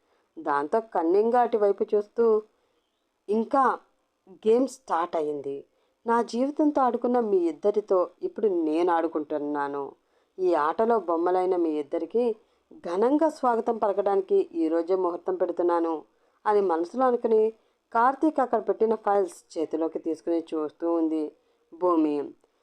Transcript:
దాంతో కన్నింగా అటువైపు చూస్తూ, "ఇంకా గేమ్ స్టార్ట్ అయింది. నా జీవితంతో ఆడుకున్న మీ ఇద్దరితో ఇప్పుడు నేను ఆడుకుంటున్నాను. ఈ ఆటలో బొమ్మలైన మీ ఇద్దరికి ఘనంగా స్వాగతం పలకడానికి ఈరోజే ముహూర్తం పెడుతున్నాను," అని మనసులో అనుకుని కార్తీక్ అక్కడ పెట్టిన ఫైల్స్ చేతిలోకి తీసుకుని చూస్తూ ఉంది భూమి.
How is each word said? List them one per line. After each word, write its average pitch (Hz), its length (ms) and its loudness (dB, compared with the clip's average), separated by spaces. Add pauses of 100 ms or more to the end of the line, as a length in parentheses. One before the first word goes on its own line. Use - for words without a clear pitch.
(400)
దాంతో 151 400 -2
కన్నింగా 214 640 0
అటువైపు 214 440 2 (100)
చూస్తూ, 214 480 2 (840)
"ఇంకా 220 500 0 (520)
గేమ్ 226 360 2
స్టార్ట్ 175 480 -4
అయింది. 147 480 -4 (440)
నా 233 140 2
జీవితంతో 285 600 0
ఆడుకున్న 247 380 0
మీ 208 180 0
ఇద్దరితో 180 720 0 (140)
ఇప్పుడు 214 240 -4
నేను 170 440 0
ఆడుకుంటున్నాను. 147 1000 -4 (480)
ఈ 180 140 2
ఆటలో 175 460 2
బొమ్మలైన 180 560 0
మీ 170 140 0
ఇద్దరికి 165 640 -2 (380)
ఘనంగా 247 560 0
స్వాగతం 233 480 -2
పలకడానికి 196 760 0
ఈరోజే 165 420 0
ముహూర్తం 180 400 -2
పెడుతున్నాను," 170 680 0 (420)
అని 208 160 2
మనసులో 175 440 0
అనుకుని 226 480 2 (400)
కార్తీక్ 277 460 2
అక్కడ 247 200 0
పెట్టిన 214 360 0
ఫైల్స్ 202 640 -2
చేతిలోకి 160 420 -2
తీసుకుని 165 400 -2
చూస్తూ 160 540 -4
ఉంది 160 380 -2 (420)
భూమి. 156 560 0 (340)